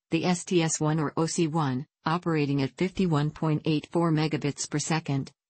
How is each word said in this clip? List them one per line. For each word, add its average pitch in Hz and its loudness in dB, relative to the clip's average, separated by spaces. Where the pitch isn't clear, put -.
the 165 0
S 180 0
T 175 2
S 160 0
one 156 2
or 147 0
O 160 0
C 165 0
one, 143 -2
operating 156 0
at 135 -2
fifty-one 170 2
point 156 -2
eight 156 0
four 170 2
megabits 151 0
per 151 -2
second, 143 -2